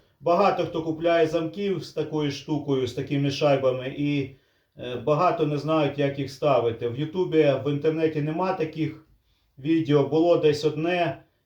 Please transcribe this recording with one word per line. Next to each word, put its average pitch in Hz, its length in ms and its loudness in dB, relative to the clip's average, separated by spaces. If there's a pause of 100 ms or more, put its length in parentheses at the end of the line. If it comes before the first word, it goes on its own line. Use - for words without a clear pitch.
(200)
багато 175 460 2
хто 160 180 -4
купляє 165 440 2
замків 165 560 -4
з - 100 -16
такою 151 380 -4
штукою, 139 560 -2
з - 60 -8
такими 139 380 -2
шайбами, 135 680 0
і, 143 380 -2 (420)
е, 123 180 -8
багато 156 500 2
не 147 120 0
знають, 147 420 0
як 139 200 0
їх 135 120 -6
ставити. 120 580 0
В 120 100 -6
Ютубі, 151 560 2 (100)
в 147 60 0
інтернеті 156 500 0
нема 170 320 -2
таких 156 520 -6 (520)
відео, 147 500 2
було 160 300 4
десь 156 280 2
одне, 160 580 -2 (220)